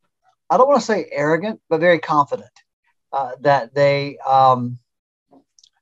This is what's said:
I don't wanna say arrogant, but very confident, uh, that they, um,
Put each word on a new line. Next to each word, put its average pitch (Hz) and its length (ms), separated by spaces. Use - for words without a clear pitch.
I 180 80
don't 254 100
wanna 269 140
say 208 300
arrogant, 160 580
but 160 100
very 170 200
confident, 143 500
uh, 131 280
that 131 340
they, 143 420
um, 127 520